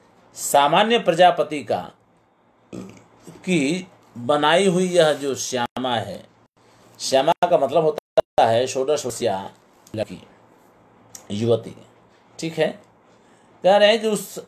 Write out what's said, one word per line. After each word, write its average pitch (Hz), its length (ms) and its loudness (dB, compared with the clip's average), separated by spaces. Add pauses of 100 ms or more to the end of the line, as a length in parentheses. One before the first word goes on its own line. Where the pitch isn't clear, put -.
(340)
सामान्य 170 640 2
प्रजापति 170 640 2
का 92 260 -6 (1400)
की 175 600 -4 (300)
बनाई 147 480 2
हुई 185 220 2
यह 165 240 4
जो 135 220 -4
श्यामा 123 600 -6
है, 95 300 -8 (760)
श्यामा 139 320 2
का 175 260 2
मतलब 143 240 0
होता - 640 0
है 113 200 2
षोडश 135 400 -4
वर्षीया 101 440 -4 (460)
लड़की, 95 300 -10 (1040)
युवती। 113 460 -2 (600)
ठीक 165 200 -8
है, - 220 -4 (840)
कह 190 120 6
रहे 202 120 6
हैं 220 120 2
कि 220 80 -4
उस - 400 -6